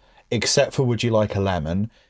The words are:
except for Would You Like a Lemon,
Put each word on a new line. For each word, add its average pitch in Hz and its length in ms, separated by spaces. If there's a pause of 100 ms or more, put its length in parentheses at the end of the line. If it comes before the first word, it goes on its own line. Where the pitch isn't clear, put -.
(320)
except 123 420
for 143 100
Would 120 200
You 117 80
Like 107 240
a 101 40
Lemon, 95 520 (180)